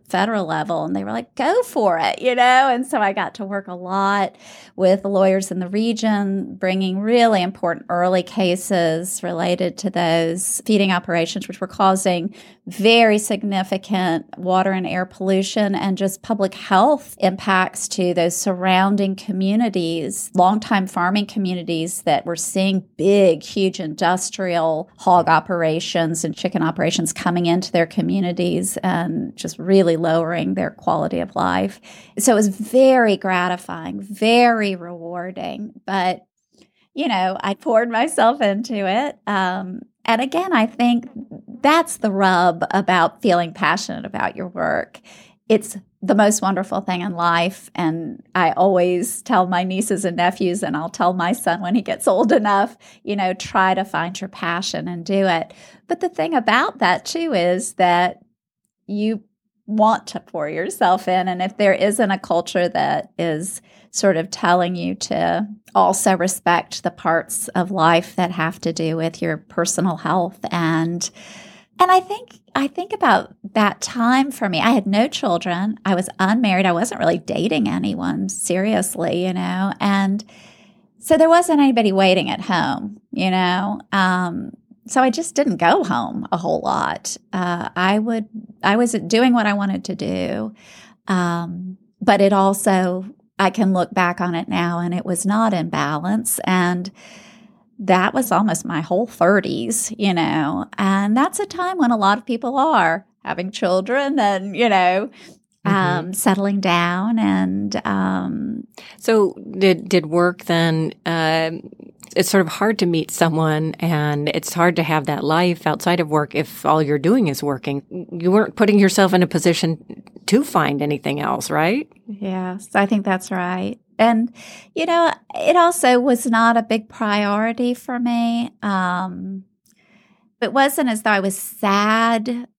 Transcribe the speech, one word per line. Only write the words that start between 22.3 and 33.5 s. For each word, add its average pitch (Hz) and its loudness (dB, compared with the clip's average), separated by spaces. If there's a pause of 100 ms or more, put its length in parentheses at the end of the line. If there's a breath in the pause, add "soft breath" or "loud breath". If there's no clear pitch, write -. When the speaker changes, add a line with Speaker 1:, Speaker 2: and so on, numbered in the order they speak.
Speaker 1:
seeing 190 0 (120)
big, 190 4
huge 190 -2
industrial 170 -2 (100)
hog 175 4
operations 165 0
and 156 -4
chicken 185 -2
operations 165 -2
coming 175 -2
into 175 0
their 165 2
communities 180 -2
and 170 -4
just - -10
really 175 4
lowering 165 0
their 185 -2
quality 160 -2
of - -8
life. - -2 (380 loud breath)
So 233 2
it 214 4
was 208 4
very 233 4
gratifying, 180 -4